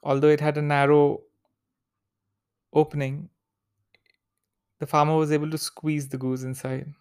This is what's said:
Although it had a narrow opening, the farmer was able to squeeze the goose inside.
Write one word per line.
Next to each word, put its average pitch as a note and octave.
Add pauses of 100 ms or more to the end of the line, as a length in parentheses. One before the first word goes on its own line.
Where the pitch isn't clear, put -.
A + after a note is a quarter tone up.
Although C#3+
it D3+
had D3+
a D3+
narrow C#3+ (1500)
opening, D3 (1500)
the D3+
farmer D3+
was D#3
able D3+
to D#3
squeeze D3+
the C#3
goose B2+
inside. C3